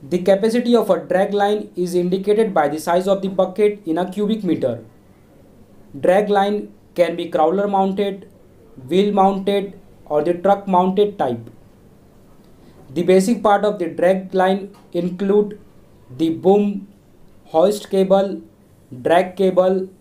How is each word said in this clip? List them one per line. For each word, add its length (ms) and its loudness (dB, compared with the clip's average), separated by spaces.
The 160 -4
capacity 560 2
of 160 2
a 80 2
drag 340 -2
line 440 0
is 180 -4
indicated 580 0
by 140 2
the 140 -4
size 260 0
of 160 0
the 60 -4
bucket 580 0
in 120 -4
a 120 -4
cubic 320 -4
meter. 420 -4
Drag 280 2
line 440 -2
can 180 2
be 140 -8
crawler 400 0
mounted, 600 -2
wheel 240 2
mounted, 680 0
or 180 0
the 100 0
truck 320 0
mounted 540 2
type. 280 -4
The 120 -4
basic 400 2
part 200 2
of 140 0
the 120 -4
drag 440 0
line 400 0
include 680 -2
the 140 0
boom, 580 0
hoist 460 0
cable, 520 0
drag 340 0
cable 520 2